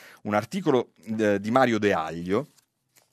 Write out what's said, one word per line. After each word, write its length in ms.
un 100
articolo, 560
eh, 220
di 120
Mario 260
De 160
Aglio 540